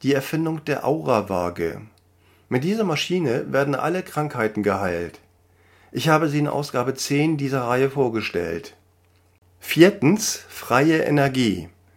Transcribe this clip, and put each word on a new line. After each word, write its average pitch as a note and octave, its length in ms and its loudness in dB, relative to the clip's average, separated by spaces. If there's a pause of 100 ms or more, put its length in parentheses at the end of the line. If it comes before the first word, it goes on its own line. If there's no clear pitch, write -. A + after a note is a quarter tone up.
die C#3 100 2
Erfindung D#3+ 520 -2
der C#3+ 200 -4
Aura-Waage. F#2+ 920 0 (680)
Mit B2+ 140 0
dieser G#3 220 0
Maschine D3+ 680 -2
werden C#3 220 0
alle E3 300 -2
Krankheiten A#2+ 580 -4
geheilt. F#2 560 -2 (720)
Ich - 180 -4
habe E3+ 200 4
sie D3 100 -2
in D3 80 0
Ausgabe C3 480 -2
zehn D3 420 0
dieser C#3 260 -2
Reihe B2+ 280 2
vorgestellt. G#2 840 -2 (840)
Viertens F#3 920 4
freie D#3 540 2
Energie. C3 680 2 (280)